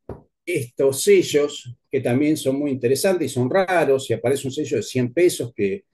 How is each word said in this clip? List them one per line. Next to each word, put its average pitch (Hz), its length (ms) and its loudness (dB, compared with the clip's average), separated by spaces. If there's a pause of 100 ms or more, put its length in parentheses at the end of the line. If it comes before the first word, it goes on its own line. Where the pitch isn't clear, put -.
(460)
estos 135 560 -2
sellos, 147 720 2 (160)
que 131 100 -2
también 139 360 2
son 139 240 -2
muy 147 100 -2
interesantes 135 600 0
y - 40 -10
son 123 160 0
raros, 165 580 2
y 117 60 -2
aparece 131 320 -2
un 123 60 -4
sello 139 240 -4
de 104 80 -2
cien 123 280 -2
pesos, 170 400 0
que 98 420 -4